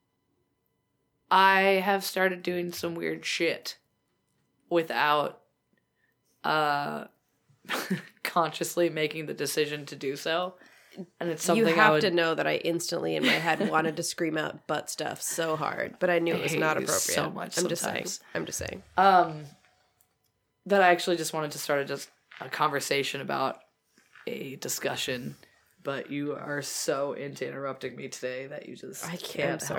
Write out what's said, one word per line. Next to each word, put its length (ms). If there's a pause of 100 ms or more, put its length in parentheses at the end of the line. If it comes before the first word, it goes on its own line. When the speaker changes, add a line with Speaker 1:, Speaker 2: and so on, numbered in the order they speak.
(1300)
Speaker 1:
I 300 (240)
have 200
started 380
doing 300
some 220
weird 300
shit 540 (920)
without, 680 (1040)
uh, 600 (640)
<laughs> 160 (380)
consciously 680
making 360
the 80
decision 520
to 100
do 200
so. 380 (680)
And 80
it's 160
something 220
Speaker 2:
You 60
Speaker 1:
I 40
Speaker 2:
have 180
Speaker 1:
would 80
Speaker 2:
to 80
know 240
that 120
I 100
instantly 600
in 100
my 60
head 380
Speaker 1:
<laughs> 0
Speaker 2:
wanted 260
to 60
scream 360
out 280
butt 220
stuff 320
so 360
hard, 420
but 100
I 120
knew 140
it 80
was 120
Speaker 1:
I 40
Speaker 2:
not 180
Speaker 1:
hate 60
you 60
so 240 (140)
Speaker 2:
appropriate. 80
Speaker 1:
much 240
Speaker 2:
I'm 100
just 140
saying. 120 (120)
Speaker 1:
sometimes. 140 (140)
Speaker 2:
I'm 120
just 120
saying. 240 (140)
Speaker 1:
Um, 480 (1200)
that 160
I 60
actually 280
just 180
wanted 180
to 60
start 220
a, 40
just 240 (320)
a 80
conversation 720
about 380 (680)
a 300
discussion, 800 (460)
but 280
you 240
are 280
so 500
into 340
interrupting 480
me 140
today 380
that 200
you 80
just 300
Speaker 2:
I 60
can't, 120
Speaker 1:
can't 220
Speaker 2:
I'm 60
Speaker 1:
help 100 (180)